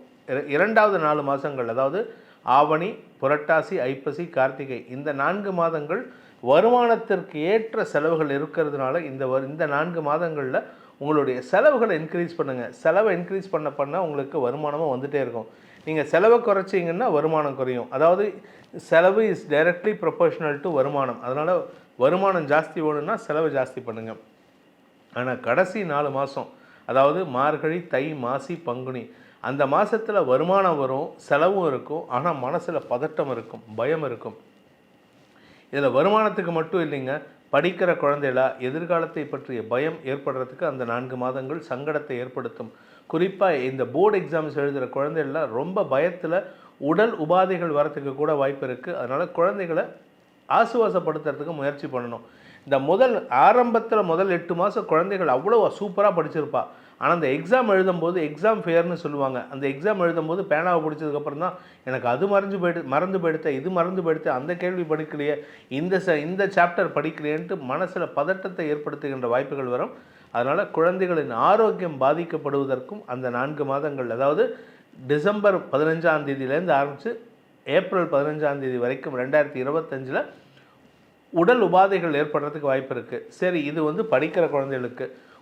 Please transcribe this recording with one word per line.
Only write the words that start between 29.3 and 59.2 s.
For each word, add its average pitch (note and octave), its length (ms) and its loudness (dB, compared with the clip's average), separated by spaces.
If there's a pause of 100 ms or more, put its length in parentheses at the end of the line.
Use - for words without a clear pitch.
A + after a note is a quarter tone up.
அந்த C#3 260 0
மாசத்துல G3+ 600 2
வருமானம் E3 520 4
வரும், C3+ 380 -2
செலவும் E3+ 520 2
இருக்கும், C#3+ 420 -4
ஆனா B2+ 240 0
மனசுல D3 560 -4
பதட்டம் C#3+ 420 -2
இருக்கும், A2+ 320 -10 (120)
பயம் D3+ 280 0
இருக்கும். A#2 320 -8 (1400)
இதுல C#3 200 2
வருமானத்துக்கு F#3+ 600 2
மட்டும் D#3+ 400 -2
இல்லைங்க, C#3 300 -4 (300)
படிக்கிற F3 440 2
குழந்தைகளா C#3 600 2
எதிர்காலத்தை E3 680 -4
பற்றிய C3 420 -8
பயம் C#3 260 0 (120)
ஏற்படுறதுக்கு C3 580 -6
அந்த C3+ 220 -4
நான்கு B2+ 320 -4
மாதங்கள் C3 520 -6
சங்கடத்தை C#3+ 420 -6
ஏற்படுத்தும். B2 600 -8 (420)
குறிப்பா F#3+ 400 2
இந்த C3 320 -2
போர்டு F#3 340 2
எக்ஸாம்ஸ் D#3 380 -4
எழுதுற C#3 380 -2
குழந்தைகள்லாம் D3 520 -2
ரொம்ப D#3 340 -2
பயத்துல E3 600 0 (340)
உடல் E3+ 420 2
உபாதைகள் F3 500 2
வரத்துக்கு D3 460 0
கூட D3+ 180 0
வாய்ப்பு C#3+ 340 0
இருக்கு. B2+ 300 -8
அதனால C3 300 -2
குழந்தைகளை F3 560 0 (680)
ஆசுவாசப்படுத்துறதுக்கு D#3+ 1040 0
முயற்சி C#3+ 320 -4
பண்ணணும். A#2+ 340 -6 (420)
இந்த C#3 160 2
முதல் G3 480 4
ஆரம்பத்துல A3 760 6
முதல் F3+ 260 2
எட்டு E3+ 260 -2
மாசம் F#3 300 0
குழந்தைகள் F#3 420 2
அவ்வளோ E3+ 520 4
சூப்பரா G3+ 340 2
படிச்சிருப்பா. D3 500 -2 (340)
ஆனா C#3+ 160 2
அந்த E3 140 2
எக்ஸாம் E3+ 400 2
எழுதும்போது F3+ 560 2
எக்ஸாம் E3 360 0
ஃபேர்னு E3+ 340 2
சொல்லுவாங்க. C#3 580 -4